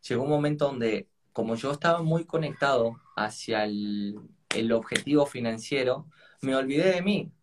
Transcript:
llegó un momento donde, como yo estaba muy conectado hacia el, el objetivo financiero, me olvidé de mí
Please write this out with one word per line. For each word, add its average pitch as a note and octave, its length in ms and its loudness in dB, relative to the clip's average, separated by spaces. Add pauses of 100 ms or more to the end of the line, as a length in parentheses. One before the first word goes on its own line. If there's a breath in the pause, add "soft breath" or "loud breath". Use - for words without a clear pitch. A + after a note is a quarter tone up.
llegó B2 160 0
un D3 60 0
momento D3 360 2
donde, A#2 420 -2 (240)
como A2+ 220 -2
yo B2 160 -4
estaba E3+ 320 2
muy E3 220 2
conectado C3+ 760 0 (160)
hacia G#2+ 480 -2
el, G#2 540 -4 (360)
el A2+ 180 0
objetivo C#3 540 2
financiero, B2+ 800 -2 (340 loud breath)
me C3+ 160 0
olvidé C#3+ 360 2
de F3+ 100 0
mí F#3+ 300 -2 (100)